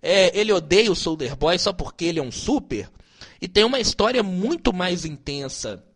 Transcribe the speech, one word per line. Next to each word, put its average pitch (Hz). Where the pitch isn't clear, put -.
É, 180
ele 214
odeia 185
o 165
Soldier 156
Boy 160
só 196
porque -
ele 165
é 143
um 127
super? 196
E -
tem 202
uma 254
história 233
muito 208
mais 180
intensa 139